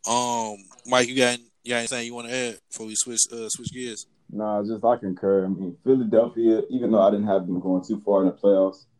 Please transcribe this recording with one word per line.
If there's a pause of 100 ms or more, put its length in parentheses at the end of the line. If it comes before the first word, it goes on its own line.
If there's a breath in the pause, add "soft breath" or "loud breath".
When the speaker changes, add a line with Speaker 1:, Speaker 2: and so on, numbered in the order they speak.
(100)
Speaker 1:
Um, (220)
Mike,
you
got, (260)
you
got
anything
you
wanna
add (120)
before
we
switch, (120)
uh,
switch
gears? (240)
Speaker 2:
Nah,
just
I
concur.
I
mean,
Philadelphia,
even
though
I
didn't
have
them
going
too
far
in
the
playoffs (140)